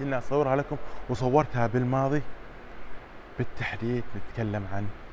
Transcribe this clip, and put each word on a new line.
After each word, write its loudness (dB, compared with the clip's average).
إني 0
أصورها 4
لكم 0
وصورتها 4
بالماضي 2
بالتحديد، -2
نتكلم -2
عن 0